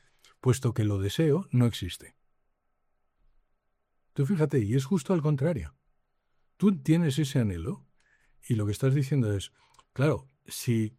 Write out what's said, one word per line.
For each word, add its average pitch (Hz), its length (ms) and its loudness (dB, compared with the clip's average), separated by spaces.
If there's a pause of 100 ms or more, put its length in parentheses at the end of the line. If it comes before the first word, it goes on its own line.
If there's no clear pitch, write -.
(400)
"Puesto 123 340 0
que 110 100 0
lo 101 160 0
deseo, 151 520 0
no 123 160 4
existe". - 480 -8 (2000)
Tú 139 120 -2
fíjate, 151 340 0
y 104 140 0
es 135 120 0
justo 196 280 0
al 170 80 2
contrario. 139 540 -2 (800)
Tú 190 240 2
tienes 156 380 2
ese 143 200 0
anhelo, 101 460 -4 (640)
y 123 80 0
lo 107 100 0
que 101 60 -2
estás 135 220 0
diciendo 135 400 0
es, 98 180 -4 (420)
"Claro, 139 340 0 (200)
si 110 520 -2